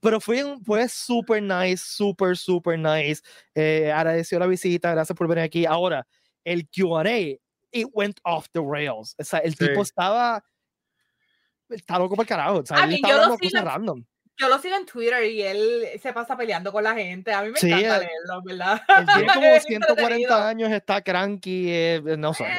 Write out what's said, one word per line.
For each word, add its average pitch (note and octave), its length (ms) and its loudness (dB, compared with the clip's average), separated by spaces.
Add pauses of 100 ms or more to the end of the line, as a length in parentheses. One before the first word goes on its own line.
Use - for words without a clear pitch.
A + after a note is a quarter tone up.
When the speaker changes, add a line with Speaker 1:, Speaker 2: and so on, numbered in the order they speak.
Speaker 1:
Pero A3 200 2
fue B3 240 -2
un, C#4+ 180 -10
fue A3 260 0
súper A#3 540 -2
nice, F#3 440 -2
súper, F#3+ 500 -2
súper F3 440 -2
nice. D#3 420 0 (320)
Eh, D#3 360 2
agradeció E3 500 0
la F3+ 80 0
visita, F3 420 0
gracias D#3+ 260 -2
por F3 120 -2
venir E3 160 0
aquí. E3 200 -2
Ahora, D#3+ 400 0 (380)
el E3+ 260 -4
Q E3+ 300 0
and E3 100 0
A, A#3+ 100 0 (520)
it A#3 220 -2
went G3+ 320 -4
off E3+ 280 -4
the E3 80 -4
rails. C#3 580 -6
O D3+ 60 -8
sea, E3 140 -2
el D#3+ 160 -2
Speaker 2:
Sí. - 140 0
Speaker 1:
tipo C#3+ 140 0
estaba, G#3+ 600 -2 (1300)
está F3+ 280 -6
loco F#3 180 0
pa'l A3 100 0
carajo. F#3 320 0
O C#3 80 -4
sea, - 140 0
Speaker 3:
I - 20 6
Speaker 1:
él F#4 60 2
Speaker 3:
mean, D#4+ 80 0
Speaker 1:
estaba C#4 160 2
Speaker 3:
yo C#4 40 6
lo D#4 60 6
Speaker 1:
hablando E4 160 4
Speaker 3:
sigo F4+ 120 -2
Speaker 1:
cosas F#4+ 120 0
Speaker 3:
en, F3+ 60 -4
Speaker 1:
random. D3 360 -6 (320)
Speaker 3:
yo C4+ 120 0
lo C4+ 100 4
sigo F#4 180 -4
en F#4+ 100 -4
Twitter A#3 400 -2
y A3 160 -4
él G#3+ 420 -2 (180)
se C4 100 -8
pasa A#3+ 240 -6
peleando G3+ 360 -6
con G#3 120 -2
la A3 100 0
gente. F#3+ 380 -6
A G3+ 100 0
mí G#3+ 80 -6
me B3+ 60 -6
Speaker 1:
Sí, F3+ 120 2
Speaker 3:
encanta G3+ 300 4
Speaker 1:
él, F3+ 100 -2
Speaker 3:
leerlo, F3 360 -10
¿verdad? F#3 380 -2 (160)
Speaker 1:
él F3 80 4
tiene G4+ 200 6
Speaker 3:
<laughs> F#4+ 80 6
Speaker 1:
como C#4 120 4
Speaker 3:
Es D#4 180 10
Speaker 1:
ciento A3 300 -2
cuarenta A#3 180 2
Speaker 3:
entretenido. A#3+ 300 2
Speaker 1:
años, A3 300 -2
está G3+ 300 -2
cranky, F#3 680 -2
eh, E3 320 0 (160)
no D3+ 160 -2
sé, - 100 -6
Speaker 3:
Eh, - 40 -4 (100)